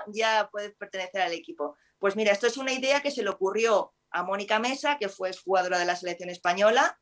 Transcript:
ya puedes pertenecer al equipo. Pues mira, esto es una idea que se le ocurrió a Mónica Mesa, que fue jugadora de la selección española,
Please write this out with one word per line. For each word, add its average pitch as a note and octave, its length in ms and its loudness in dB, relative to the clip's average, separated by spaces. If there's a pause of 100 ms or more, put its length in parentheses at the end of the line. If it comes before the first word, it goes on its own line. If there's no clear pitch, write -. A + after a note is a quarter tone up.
ya G#3+ 420 0
puedes G#3 240 -10
pertenecer F#3+ 460 -8
al F3 120 0
equipo. E3 440 -8 (220)
Pues G3 180 0
mira, G#3+ 160 4
esto A3 140 0
es A#3 100 0
una C4 160 -4
idea C4 280 2
que C#4+ 120 -2
se C4 100 -4
le G3+ 80 -2
ocurrió G3 640 0 (160)
a F3 120 -2
Mónica G3+ 360 0
Mesa, C4+ 400 -2
que G3+ 100 -2
fue F#3 280 -6
jugadora F3+ 420 2
de F3 60 0
la F3 100 0
selección F3+ 360 -8
española, G#3 720 2